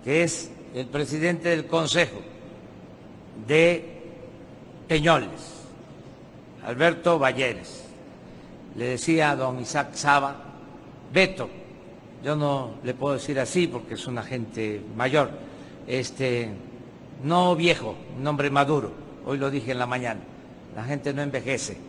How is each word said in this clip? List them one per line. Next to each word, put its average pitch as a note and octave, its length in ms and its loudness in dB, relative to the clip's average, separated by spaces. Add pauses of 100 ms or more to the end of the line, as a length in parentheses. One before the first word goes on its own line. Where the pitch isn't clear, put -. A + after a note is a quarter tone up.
que D3+ 200 4
es - 280 -2 (240)
el B2+ 120 -6
presidente D#3 600 0
del D#3+ 160 2
Consejo E3 540 2 (1300)
de E3 540 4 (880)
Peñoles, D3+ 760 2 (1000)
Alberto D#3+ 520 4
Balleres. B2+ 680 0 (920)
Le A#2+ 100 -4
decía D3 460 4
a C#3 40 2
don B2+ 240 -2
Isaac C#3 340 -2
Saba, C#3 420 4 (760)
Beto, F#3 360 4 (760)
yo C#3+ 120 2
no C#3 480 0
le B2 100 -2
puedo C#3 220 0
decir C3+ 240 -2
así E3+ 280 4
porque A#2+ 280 -6
es - 120 -8
una A#2+ 160 -4
gente A2 580 -4 (140)
mayor, C3 360 4 (560)
este, B2 600 0 (760)
no F3 320 4
viejo, D#3 400 2 (220)
un C3 100 -4
hombre C#3+ 220 2
maduro, C#3 420 4 (340)
hoy C#3 120 -2
lo C#3 120 0
dije C3 220 -2
en B2 80 -2
la B2 80 0
mañana, A#2+ 340 -2 (540)
la A2 80 -8
gente C#3+ 300 -2
no C#3 80 -2
envejece C3 560 -2 (120)